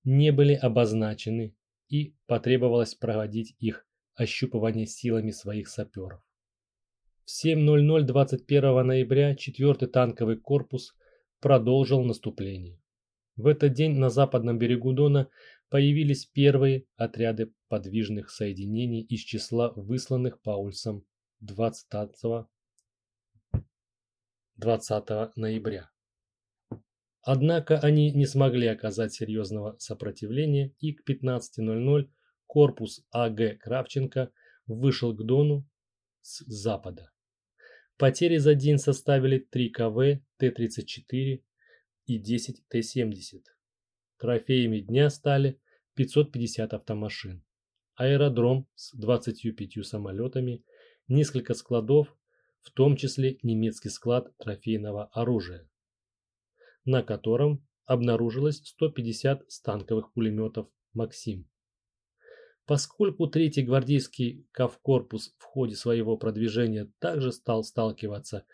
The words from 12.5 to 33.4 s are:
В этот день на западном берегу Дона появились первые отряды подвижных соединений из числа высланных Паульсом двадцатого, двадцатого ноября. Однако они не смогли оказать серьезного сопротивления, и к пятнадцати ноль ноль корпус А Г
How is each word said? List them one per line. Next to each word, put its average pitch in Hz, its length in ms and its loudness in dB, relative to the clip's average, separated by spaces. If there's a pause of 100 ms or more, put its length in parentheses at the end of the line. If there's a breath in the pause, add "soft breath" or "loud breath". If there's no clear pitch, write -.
В 117 120 0
этот 147 260 4
день 151 240 2
на 131 140 4
западном 120 480 2
берегу 123 340 0
Дона 143 340 2 (420 loud breath)
появились 143 580 2
первые 135 580 4 (120)
отряды 113 540 -2 (160)
подвижных 104 640 -4
соединений 107 720 -6
из 110 200 -8
числа 117 540 -4
высланных 123 680 -4
Паульсом 101 600 -6 (360)
двадцатого, 110 1080 -6 (2000)
двадцатого 110 800 -2
ноября. 110 540 -6 (1300)
Однако 151 580 2
они 151 320 4
не 139 160 2
смогли 127 400 2
оказать 107 460 -2
серьезного 107 640 -6
сопротивления, 135 1000 -4
и 151 140 -6
к - 100 -16
пятнадцати 131 580 -4
ноль 110 180 -2
ноль 139 320 2 (340)
корпус 139 640 2
А 117 200 0
Г 107 260 -2